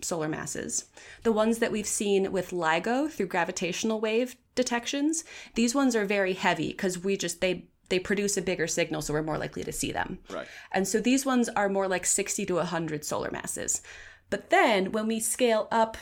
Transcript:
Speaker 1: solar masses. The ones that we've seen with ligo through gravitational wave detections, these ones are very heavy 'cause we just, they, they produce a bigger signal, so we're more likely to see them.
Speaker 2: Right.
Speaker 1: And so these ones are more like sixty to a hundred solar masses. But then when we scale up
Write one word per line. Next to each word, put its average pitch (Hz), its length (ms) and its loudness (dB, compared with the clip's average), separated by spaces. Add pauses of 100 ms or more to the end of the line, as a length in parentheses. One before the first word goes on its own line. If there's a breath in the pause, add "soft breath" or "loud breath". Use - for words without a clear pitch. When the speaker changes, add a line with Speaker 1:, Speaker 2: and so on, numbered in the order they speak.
Speaker 1:
solar 160 240 -2
masses. - 580 -6 (360 loud breath)
The 226 100 4
ones 220 280 4
that 233 120 2
we've 214 140 -2
seen 196 460 2
with 180 180 -2
ligo 180 640 0
through 202 160 -2
gravitational 185 760 -2
wave 226 340 0 (200)
detections, 254 680 0 (300 loud breath)
these 233 220 2
ones 269 200 4
are 214 100 2
very 196 280 2
heavy 180 400 0
'cause 180 240 -2
we 196 180 0
just, 175 260 -4
they, 180 260 0 (220)
they 185 100 2
produce 196 380 0
a 190 40 0
bigger 175 260 -2
signal, 165 360 -2
so 147 100 -4
we're 151 80 0
more 156 160 -4
likely - 280 -6
to 156 60 -6
see - 200 -4
them. 85 260 -4 (140)
Speaker 2:
Right. 73 160 -8 (240 loud breath)
Speaker 1:
And 190 160 0
so 220 120 2
these 254 280 4
ones 247 220 2
are 202 200 2
more 196 180 0
like 180 200 0
sixty - 400 0
to 180 100 0
a 160 80 2
hundred 165 400 -4
solar - 240 -2
masses. - 520 -4 (480 loud breath)
But - 200 -4
then 233 440 4
when 214 120 0
we 220 140 0
scale 226 520 2
up 226 300 2